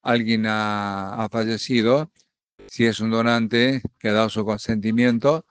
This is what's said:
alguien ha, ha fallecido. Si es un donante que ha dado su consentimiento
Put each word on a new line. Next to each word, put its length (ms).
alguien 440
ha, 680
ha 60
fallecido. 800
Si 180
es 160
un 100
donante 720
que 120
ha 20
dado 160
su 160
consentimiento 1080